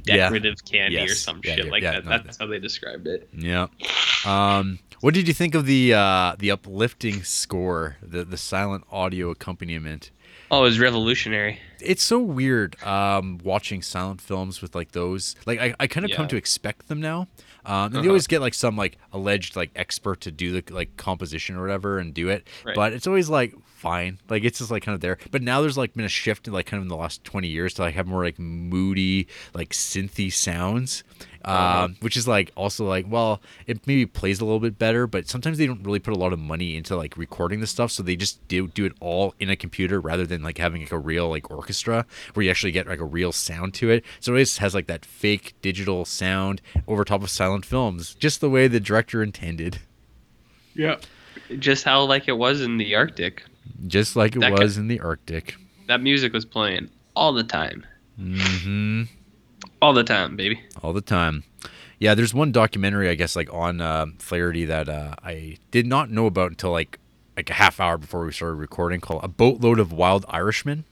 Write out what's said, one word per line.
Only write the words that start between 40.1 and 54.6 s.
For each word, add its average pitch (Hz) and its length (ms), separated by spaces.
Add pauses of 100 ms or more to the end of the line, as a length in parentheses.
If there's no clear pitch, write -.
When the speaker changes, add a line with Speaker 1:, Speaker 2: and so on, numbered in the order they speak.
Speaker 1:
than, 82 160
like, 80 140
having, 85 240
like, 73 120
a 87 60
real, 80 300
like, 80 220
orchestra 113 560 (260)
where 104 120
you 92 60
actually 90 220
get, 90 140
like, 85 140
a 82 40
real 85 280
sound 87 420
to 117 160
it. 117 120 (180)
So 123 120
it 123 40
always 131 200
has, 98 180
like, 92 120
that 82 180
fake - 560
digital 92 460
sound 95 560 (260)
over 104 160
top 101 180
of 95 60
silent 95 380
films, 107 480
just - 260
the 151 80
way 131 180
the 117 140
director 110 420
intended. 85 580 (920)
Speaker 2:
Yeah. 156 220 (640)
Just 135 260
how, 139 200
like, 135 220
it 123 120
was 135 240
in 117 160
the 104 160
Arctic. 110 500 (420)
Speaker 1:
Just 101 300
like 110 180
it 123 60
Speaker 2:
That 117 160
ca- 101 60